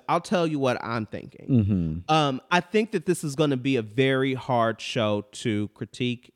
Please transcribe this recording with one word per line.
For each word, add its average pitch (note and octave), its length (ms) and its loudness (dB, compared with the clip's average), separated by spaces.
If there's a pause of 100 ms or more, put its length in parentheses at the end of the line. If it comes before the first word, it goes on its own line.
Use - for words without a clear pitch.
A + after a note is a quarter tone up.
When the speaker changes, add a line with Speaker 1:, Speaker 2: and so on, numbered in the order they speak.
Speaker 1:
I'll E3 120 2
tell F3 260 0
you D#3 140 -2
what B2 240 0
I'm A2+ 220 -4
thinking. - 420 -14
Speaker 2:
Mm-hmm. G2 640 2
Speaker 1:
Um, C#3+ 280 2 (120)
I F3+ 80 4
think G#3+ 320 -2
that F3+ 140 -4
this F3 180 -2
is C#3+ 100 -6
gonna C#3+ 220 2
be C3 200 0
a A#2 60 0
very C3 520 2
hard A#2 460 0
show G#2+ 420 0 (100)
to G#2 420 -2
critique B2 600 -6